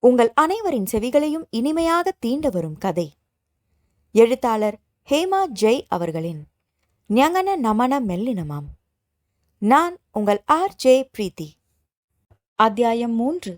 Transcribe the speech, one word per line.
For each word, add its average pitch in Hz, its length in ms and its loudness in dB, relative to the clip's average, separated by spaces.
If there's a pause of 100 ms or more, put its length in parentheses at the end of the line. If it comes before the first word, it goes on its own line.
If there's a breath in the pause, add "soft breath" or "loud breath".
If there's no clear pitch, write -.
உங்கள் 240 320 6
அனைவரின் 320 560 0
செவிகளையும் 294 600 -2
இனிமையாக 330 580 -2 (100)
தீண்ட 277 300 -4
வரும் 165 300 -6
கதை. 175 280 -4 (1080)
எழுத்தாளர் 226 640 2 (320)
ஹேமா 370 320 0 (140)
ஜெய் 220 340 0
அவர்களின் 165 540 -6 (680)
ஞங்கன 349 460 2
நமன 247 440 0
மெல்லினமாம். 175 680 -6 (960)
நான் 302 320 2 (180)
உங்கள் 208 340 0
ஆர் 339 300 0
ஜே 254 180 6 (140)
பிரீத்தி. 180 400 -8 (1080)
அத்தியாயம் 233 560 0
மூன்று. 240 440 -4